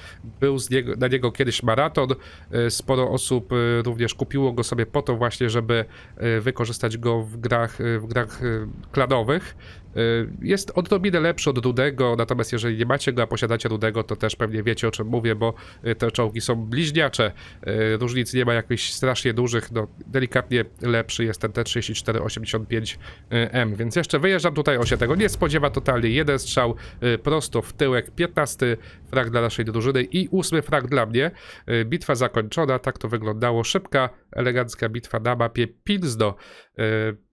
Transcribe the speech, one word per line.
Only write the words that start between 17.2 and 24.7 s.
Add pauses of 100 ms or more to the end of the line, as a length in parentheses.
Y,
różnic
nie
ma
jakichś
strasznie
dużych,
no, (200)
delikatnie (160)
lepszy
jest
ten
T
trzydzieści
cztery
osiemdziesiąt
pięć,
y, (540)
M.
Więc
jeszcze
wyjeżdżam
tutaj,